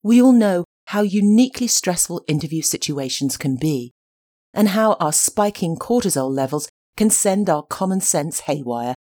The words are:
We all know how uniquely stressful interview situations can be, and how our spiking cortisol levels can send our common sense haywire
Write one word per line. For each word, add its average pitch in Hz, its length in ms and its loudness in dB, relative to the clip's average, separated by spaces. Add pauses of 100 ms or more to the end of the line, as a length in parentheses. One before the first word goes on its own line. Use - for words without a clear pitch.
We 233 180 6
all 254 120 8
know 202 320 4 (240)
how 208 120 -2
uniquely 214 640 2
stressful - 640 -2
interview 151 320 -4
situations 139 800 -4
can 135 180 -2
be, 127 360 -4 (600)
and 208 160 2
how 214 320 2
our 151 140 -2
spiking 202 600 -2
cortisol 180 540 -2
levels 135 380 -4 (300)
can 214 100 2
send 202 400 0
our 151 140 0
common 190 400 -4
sense 160 380 -2
haywire 123 540 -4 (120)